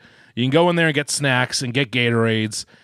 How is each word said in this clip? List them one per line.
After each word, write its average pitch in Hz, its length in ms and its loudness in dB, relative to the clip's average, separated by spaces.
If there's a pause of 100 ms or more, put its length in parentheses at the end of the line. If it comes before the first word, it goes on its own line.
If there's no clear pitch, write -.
(340)
you 117 80 -2
can 131 80 0
go 170 200 4
in 170 60 0
there 165 100 2
and 156 80 0
get 143 160 -2
snacks 127 520 0
and 123 120 -6
get 135 180 -2
Gatorades 113 720 0 (200)